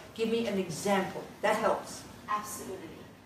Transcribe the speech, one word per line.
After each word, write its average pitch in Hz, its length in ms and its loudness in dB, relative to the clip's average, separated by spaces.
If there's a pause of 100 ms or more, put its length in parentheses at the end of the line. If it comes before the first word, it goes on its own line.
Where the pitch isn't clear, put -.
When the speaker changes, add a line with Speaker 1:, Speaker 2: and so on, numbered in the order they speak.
(140)
Speaker 1:
Give 226 160 2
me 233 180 2
an 196 120 2
example. 185 640 2 (180)
That 220 160 6
helps. - 460 0 (260)
Speaker 2:
Absolutely. - 480 -4 (480)